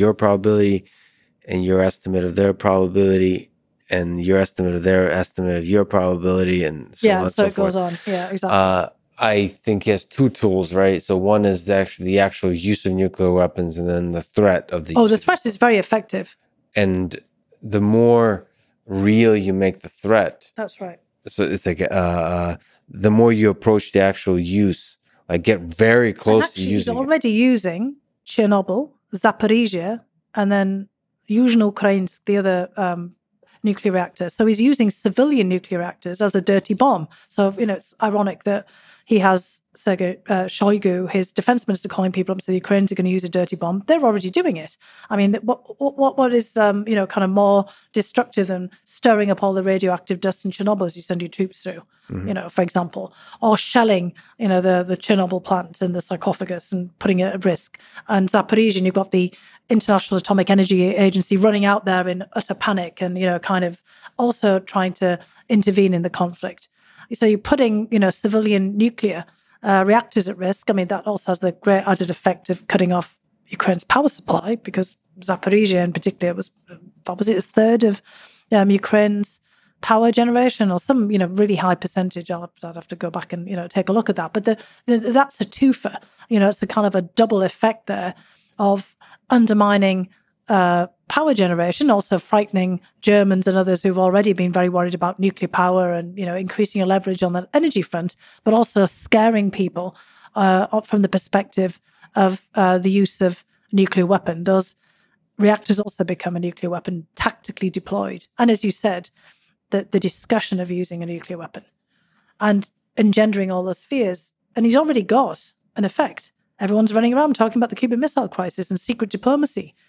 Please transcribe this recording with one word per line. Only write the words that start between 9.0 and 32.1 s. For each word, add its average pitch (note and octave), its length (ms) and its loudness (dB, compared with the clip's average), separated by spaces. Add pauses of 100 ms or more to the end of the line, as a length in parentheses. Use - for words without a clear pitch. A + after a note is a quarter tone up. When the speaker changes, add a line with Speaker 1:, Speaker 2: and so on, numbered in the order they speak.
Speaker 1:
I G#2 300 0
think G2+ 340 -4
he A2+ 80 0
has G2 160 -2
two C3+ 240 0
tools, F#2 420 -2
right? F#2+ 300 2
So F#2+ 160 0
one G#2 260 2
is F#2 220 0
the G2 80 0
actual, F#2+ 320 -2
the F#2+ 120 2
actual G2 360 0
use F#2+ 320 -2
of F#2 60 0
nuclear F#2 380 0
weapons F2+ 480 -2
and F2 120 -4
then F2 220 -2
the E2+ 100 -6
threat F#2+ 480 0
of E2 160 -6
the E3 100 -8
Speaker 2:
Oh, A#3+ 60 4
Speaker 1:
use G#3+ 80 4
Speaker 2:
the A3 60 4
Speaker 1:
of - 80 -10
Speaker 2:
threat F4+ 200 -2
is G#3+ 140 -6
very A#3+ 180 4
effective. G3 580 -4 (400)
Speaker 1:
And F#2 460 -2 (400)
the G#2 220 -2
more A2+ 640 4 (400)
real G#2+ 500 4
you G2 160 -2
make F#2+ 280 -2
the - 80 -20
threat, G2+ 680 -2
Speaker 2:
That's - 240 -12
right. F3 180 -14 (300)
Speaker 1:
so - 160 -4
it's F2+ 220 -4
like, F2 160 -4
uh, - 20 -2
uh, F2 720 -4 (320)
the G#2 240 0
more A#2 200 6
you G#2+ 160 2
approach G#2 440 0
the G2 80 4
actual F#2+ 380 0
use, F#2 580 -2 (320)
like, F2 160 -2
get G#2+ 160 2
very A2+ 480 2
Speaker 2:
And G2 100 -6
Speaker 1:
close A2 240 4
to - 60 0
Speaker 2:
actually, F#2+ 160 -8
he's F#2+ 80 -2
Speaker 1:
using A#3 240 -2
it. - 20 -4
Speaker 2:
already C4+ 320 0
using A3+ 640 0 (300)
Chernobyl, G3+ 640 0 (240)
Zaporizhia, G#3+ 840 -2 (340)
and G3+ 160 -2
then G3 380 -2 (420)
Yuzhno-Ukrainsk, G#3 960 2